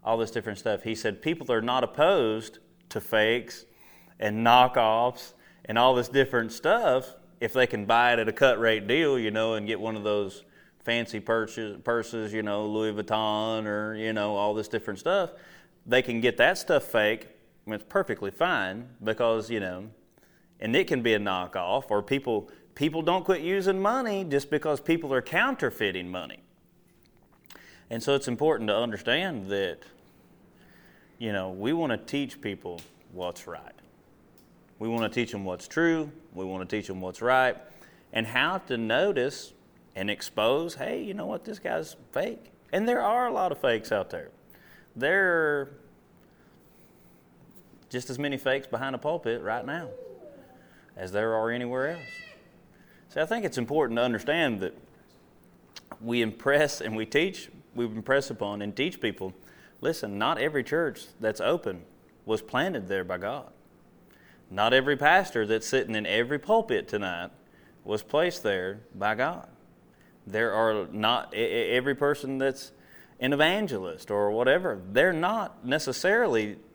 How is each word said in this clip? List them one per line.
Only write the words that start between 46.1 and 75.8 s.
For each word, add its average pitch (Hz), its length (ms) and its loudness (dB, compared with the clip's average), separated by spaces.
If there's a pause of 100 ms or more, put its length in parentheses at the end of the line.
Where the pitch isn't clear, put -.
just 123 200 -8
as 127 100 -6
many 143 180 -4
fakes 135 300 -2
behind 131 260 -4
a 127 60 -6
pulpit 147 420 -2
right 113 240 -4
now 160 240 -6 (1080)
as 92 160 -10
there 110 220 0
are 113 160 2
anywhere 123 420 -2
else. 170 100 -8 (1080)
So 143 120 -2
I 160 40 2
think 220 200 -4
it's - 120 -4
important 123 400 0
to 120 60 2
understand 127 560 0
that 92 140 -4 (1300)
we 117 200 0
impress 139 600 2
and 110 140 -4
we 110 100 -2
teach, 175 440 0 (260)
we 120 100 0
impress 117 440 0
upon 104 320 -6
and 104 140 -6
teach 151 240 -2
people, 95 340 -4 (460)
listen, 120 380 -4
not 120 220 0
every 143 240 0
church 147 420 -2 (140)
that's 110 200 -2
open 101 440 -2 (420)
was 107 160 0
planted 131 460 -4
there 95 160 -2
by 90 140 -6
God. 117 340 -8 (960)
Not 104 240 2
every 135 240 4
pastor 147 480 4
that's 110 220 0
sitting 110 280 0
in 107 100 -2
every 120 340 0
pulpit 202 480 0
tonight 90 440 -4 (520)
was 104 180 -2
placed 175 420 -2
there 98 380 -2 (140)
by 104 200 -2
God. 147 320 -4 (800)
There 107 280 0
are 107 380 2
not, 107 420 0
e-, 101 60 -4
e-, 110 320 0
every 127 240 2
person 139 420 -2
that's 135 340 -2 (480)
an 131 140 2
evangelist 147 800 0
or 104 200 2
whatever, 127 500 2 (100)
they're 151 220 6
not 180 520 -2
necessarily 139 920 2 (180)